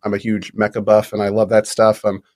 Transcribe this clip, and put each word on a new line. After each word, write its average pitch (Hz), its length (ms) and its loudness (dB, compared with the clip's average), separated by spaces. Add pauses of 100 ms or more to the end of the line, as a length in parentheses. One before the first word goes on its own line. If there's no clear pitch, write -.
I'm 104 100 -4
a 101 40 -2
huge 107 360 -6
mecha 107 300 -2
buff 107 280 2
and 104 80 -6
I 101 80 -2
love 104 220 0
that 107 160 2
stuff. 110 380 0
Um, 98 180 -4 (140)